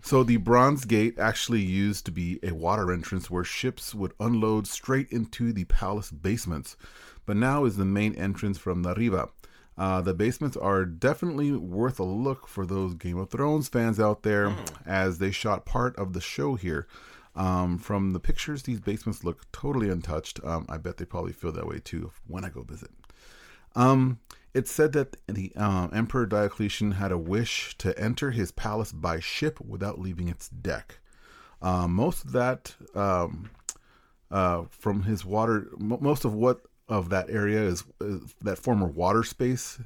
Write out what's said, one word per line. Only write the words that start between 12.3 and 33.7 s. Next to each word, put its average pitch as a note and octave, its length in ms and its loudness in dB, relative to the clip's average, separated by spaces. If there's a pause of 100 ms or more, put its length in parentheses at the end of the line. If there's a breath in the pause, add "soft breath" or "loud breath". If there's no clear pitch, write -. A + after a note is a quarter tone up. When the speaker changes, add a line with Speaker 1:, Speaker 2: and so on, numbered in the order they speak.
Speaker 1:
for F#2+ 180 -4
those F#2+ 280 -2
Game F2 240 -6
of F#2+ 120 -6
Thrones D3 400 0
fans A2+ 320 2
out G#2+ 220 2
there, G#2 260 4
Speaker 2:
Mm. G2 160 -4 (200)
Speaker 1:
as F#2+ 340 0
they F#2+ 120 2
shot G2 340 -2
part B2 300 0
of G2 180 -4
the F2+ 80 -4
show C#3 340 -2
here. E2 320 -4 (460 loud breath)
Um, F2+ 440 2
from G2 340 0
the F2+ 80 0
pictures, - 440 0
these A#2 180 -4
basements G#2 420 -4
look - 300 -6
totally C3 360 0
untouched. D#2+ 540 -4
Um, D#2+ 240 -4
I D2+ 100 -8
bet E2+ 200 -8
they F2+ 80 -8
probably F2 260 -6
feel E2+ 220 -6
that D#2+ 120 -6
way D2+ 140 -6
too E2 320 -8 (160)
when F#2 160 -8
I F#2 60 -8
go B1 140 -12
visit. - 280 -16 (800 loud breath)
Um, C3 460 6 (340 loud breath)
it's C3 160 0
said D#3 220 4
that C#3 240 0 (120)
the, F#2+ 280 -4
uh, F#2+ 380 2
Emperor A#2 320 0
Diocletian G#2 680 0
had F#2+ 220 0
a F2 40 0
wish F#2+ 600 -2
to - 200 -2
enter B2 340 -2
his A2 200 -2
palace A2 400 -4
by E2+ 300 -4
ship - 400 -2
without G2+ 360 -6
leaving F2+ 300 -4
its - 220 -6
deck. - 500 -6 (640 loud breath)
Uh, F2+ 260 2
most A2+ 380 2
of C3 80 -10
that, B2+ 420 0 (180)
um, F#2 560 0 (800 soft breath)